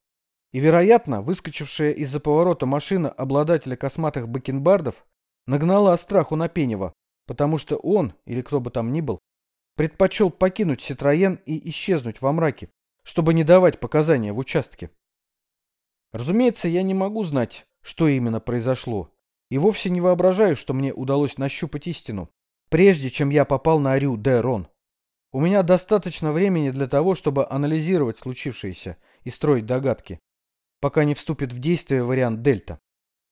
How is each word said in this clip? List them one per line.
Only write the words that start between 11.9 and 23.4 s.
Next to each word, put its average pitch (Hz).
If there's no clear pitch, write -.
во 135
мраке, 160
чтобы 165
не 165
давать 175
показания 143
в 104
участке. -
Разумеется, 185
я 175
не 190
могу 196
знать, 139
что -
именно 120
произошло, 120
и 127
вовсе 196
не 180
воображаю, 180
что -
мне 135
удалось 139
нащупать 139
истину, 107
прежде 165
чем 139
я 143